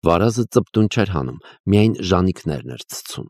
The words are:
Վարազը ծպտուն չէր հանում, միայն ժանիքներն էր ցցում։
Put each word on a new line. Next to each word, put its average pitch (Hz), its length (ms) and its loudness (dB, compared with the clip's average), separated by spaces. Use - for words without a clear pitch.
Վարազը 110 420 2
ծպտուն 110 420 0
չէր 101 240 0
հանում, 65 280 -6
միայն 104 360 4
ժանիքներն 87 720 -2
էր 62 120 -14
ցցում։ - 460 -14